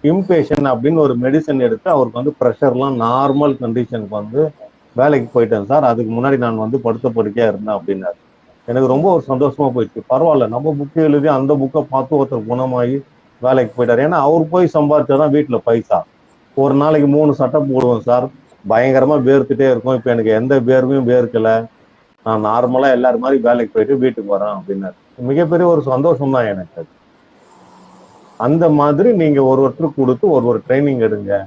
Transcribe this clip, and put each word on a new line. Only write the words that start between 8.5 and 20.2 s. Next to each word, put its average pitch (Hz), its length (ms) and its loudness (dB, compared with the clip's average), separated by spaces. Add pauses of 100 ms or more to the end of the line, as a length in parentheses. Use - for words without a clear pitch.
எனக்கு 127 200 0
ரொம்ப 143 240 2
ஒரு 160 160 0
சந்தோஷமா 135 400 0
போயிடுச்சு. 117 400 -4
பரவாயில்ல, 139 400 2
நம்ம 143 300 -4
புக்கு 143 240 -4
எழுதி 147 260 2
அந்த 135 260 0
புக்கை 135 360 -2
பார்த்து 135 280 -2
ஒருத்தர் 131 280 -2
குணமாகி 123 500 -2 (440)
வேலைக்கு 127 340 0
போயிட்டாரு. 123 320 2
ஏன்னா 170 200 0
அவர் 160 220 2
போய் 175 260 0
சம்பாதிச்சாதான் 147 600 2
வீட்டுல 147 220 0
பைசா. 110 420 0 (580)
ஒரு 135 180 2
நாளைக்கு 147 340 2
மூணு 147 260 2
சட்டை 135 260 0
போடுவோம் 127 480 0
சார், 123 180 0 (380)
பயங்கரமா 131 600 2
வேர்த்துட்டே 135 460 2
இருக்கும். 123 240 0
இப்ப 123 160 -2
எனக்கு 113 200 0